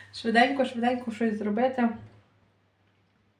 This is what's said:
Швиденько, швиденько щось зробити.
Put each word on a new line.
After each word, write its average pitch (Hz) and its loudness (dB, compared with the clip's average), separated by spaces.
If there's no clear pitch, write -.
Швиденько, 247 2
швиденько 240 -2
щось 220 0
зробити. 233 0